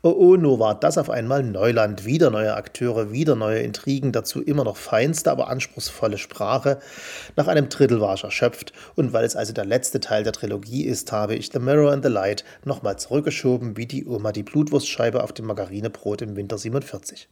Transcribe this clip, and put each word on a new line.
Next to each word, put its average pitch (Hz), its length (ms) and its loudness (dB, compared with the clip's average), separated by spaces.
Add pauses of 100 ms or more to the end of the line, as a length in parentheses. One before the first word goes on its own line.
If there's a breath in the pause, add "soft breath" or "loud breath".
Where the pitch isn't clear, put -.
Oh, 165 160 6
oh, 185 200 10
nur 143 220 6
war 107 220 2
das 151 160 4
auf 151 140 0
einmal 120 320 0
Neuland, 107 640 2
wieder 139 240 4
neue 107 240 0
Akteure, 110 580 -4
wieder 143 240 2
neue 110 220 0
Intrigen, 131 540 -2
dazu - 300 -4
immer 143 220 0
noch 107 140 -4
feinste, 147 520 0
aber 131 180 0
anspruchsvolle 123 680 -4
Sprache. 127 640 -2 (580 loud breath)
Nach 147 120 -4
einem 147 200 2
Drittel 120 320 4
war 98 140 2
ich - 100 -8
erschöpft - 480 -2 (240 loud breath)
und 131 160 0
weil 113 140 0
es 117 100 -4
also 110 160 -4
der 110 140 -6
letzte 123 340 -2
Teil 107 240 0
der 110 80 -2
Trilogie 107 520 -6
ist, - 280 -4
habe 107 220 -2
ich - 180 -8
The 131 60 -2
Mirror 143 340 4
and 139 100 -2
the 139 80 2
Light 101 340 0 (200 loud breath)
nochmal 120 340 -4
zurückgeschoben, 127 800 -2
wie 117 100 -6
die 131 200 -8
Oma 107 260 -4
die 104 100 -6
Blutwurstscheibe 127 800 0
auf 107 120 -6
dem 110 100 -12
Margarinebrot 104 800 -6
im 107 120 -8
Winter 101 220 -6
siebenundvierzig. - 760 -8